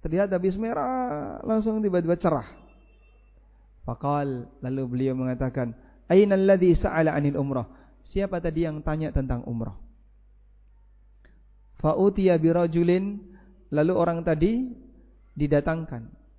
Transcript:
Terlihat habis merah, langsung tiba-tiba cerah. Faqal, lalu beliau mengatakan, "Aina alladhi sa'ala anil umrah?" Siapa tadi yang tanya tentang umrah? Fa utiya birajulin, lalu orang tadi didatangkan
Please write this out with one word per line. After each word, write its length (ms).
Terlihat 300
habis 240
merah, 880
langsung 340
tiba-tiba 380
cerah. 340
Faqal, 640
lalu 300
beliau 240
mengatakan, 640
"Aina 260
alladhi 400
sa'ala 400
anil 240
umrah?" 400
Siapa 400
tadi 240
yang 160
tanya 320
tentang 320
umrah? 320
Fa 160
utiya 440
birajulin, 840
lalu 240
orang 320
tadi 440
didatangkan 720